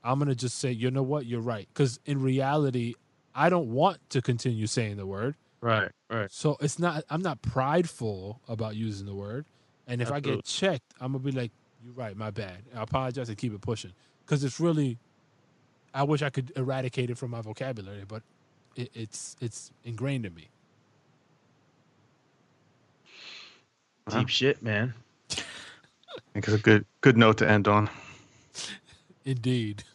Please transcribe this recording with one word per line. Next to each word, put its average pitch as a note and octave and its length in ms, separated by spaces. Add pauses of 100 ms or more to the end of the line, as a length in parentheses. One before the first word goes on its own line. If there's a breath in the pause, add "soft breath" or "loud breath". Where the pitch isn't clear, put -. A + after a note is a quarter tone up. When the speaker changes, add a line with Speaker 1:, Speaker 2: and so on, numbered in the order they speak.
Speaker 1:
I'm B2+ 140
gonna C#3+ 160
just A#2+ 240
say, C3+ 140
"You A#2+ 180
know C3+ 120
what? C3+ 240
You're A#2 160
right." A2+ 320
'Cause B2+ 320
in C#3 160
reality, C3 720 (400)
I D3 160
don't E3+ 200
want D#3+ 280 (120)
to B2+ 120
continue A#2 440
saying G#2 300
the G2 100
word. G2+ 280 (260)
Speaker 2:
Right, A2 300 (200)
right. A2 200
Speaker 1:
So - 300
it's D3 180
not, D#3+ 320
I'm D#3+ 120
not F3 200
prideful B2+ 1040
about A2 280
using G#2 300
the G2+ 80
word. G#2 300 (420)
And B2 160
if A#2+ 80
I C#3+ 100
get C#3 180
Speaker 2:
Absolutely. - 40 (360)
Speaker 1:
checked, - 220
I'm B2+ 120
gonna C3 120
be C#3 80
like, B2 200 (320)
"You're B2 100
right, A2+ 220
my G#2+ 140
bad." G2+ 320 (120)
I A2+ 80
apologize B2+ 460
and G#2+ 100
keep A#2 140
it G2+ 80
pushing. G#2+ 320 (340)
'Cause D3 180
it's C3+ 160
really D3+ 380 (960)
I - 100
wish D3 180
I C#3+ 80
could C3 260
eradicate B2+ 540
it A#2+ 80
from B2 120
my A#2 100
vocabulary, G#2+ 680
but A2 160 (540)
it, B2 180
it's, - 460
it's - 300 (140)
ingrained A#2+ 420
in F2 80
me. D#2+ 140 (3500 loud breath)
Speaker 2:
Deep G#2 60
Speaker 3:
Huh? B2+ 120
Speaker 2:
shit, - 360
man. A2+ 320 (360)
Speaker 3:
I - 40 (1000 loud breath)
think G#2 140
it's G#2+ 60
a G#2+ 40
good, G#2+ 260 (160)
good B2+ 160
note A2 220
to A2 100
end G#2 200
on. G#2 200 (1400 loud breath)
Speaker 1:
Indeed. A#2+ 600 (100)